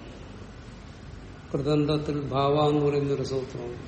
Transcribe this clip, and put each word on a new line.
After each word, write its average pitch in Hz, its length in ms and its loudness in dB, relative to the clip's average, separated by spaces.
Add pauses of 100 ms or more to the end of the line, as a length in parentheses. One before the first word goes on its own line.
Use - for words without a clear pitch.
(1500)
കൃതന്തത്തിൽ 147 680 2
ഭാവ 139 480 4
എന്ന് 147 160 4
പറയുന്നൊരു 139 380 2
സൂത്രമാണ് 120 540 -4 (100)